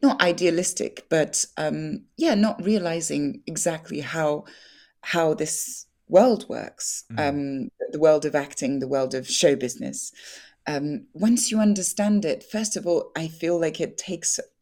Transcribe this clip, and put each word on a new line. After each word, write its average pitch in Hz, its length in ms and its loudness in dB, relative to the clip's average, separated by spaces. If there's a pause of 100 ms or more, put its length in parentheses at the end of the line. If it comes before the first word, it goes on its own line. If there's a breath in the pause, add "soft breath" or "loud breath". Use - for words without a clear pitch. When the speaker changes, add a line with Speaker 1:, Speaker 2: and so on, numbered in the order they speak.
Speaker 1:
not 269 200 4
idealistic, 175 880 0
but, - 360 0 (120)
um, 151 480 -4 (120)
yeah, 311 180 2
not 208 280 2
realizing 165 840 -2
exactly 156 540 -4
how, 147 440 -2 (560 loud breath)
how 165 320 2
this - 520 -6 (220)
world 214 420 6
works, - 640 -8
Speaker 2:
Mm. 113 60 -6
Speaker 1:
um, 143 520 -2 (220)
the 151 80 -6
world 151 260 6
of 151 100 -2
acting, 139 440 -2
the 135 80 -4
world 131 260 0
of 131 160 -6
show 147 260 6
business, - 560 -6 (560 loud breath)
um, 147 460 -4
once 226 380 2
you 220 80 2
understand 202 680 2
it, - 180 -2
first 214 340 -4
of 170 100 -4
all, 170 280 0
I 160 120 -4
feel 165 320 -2
like 160 220 -2
it - 160 -6
takes - 420 -6 (220)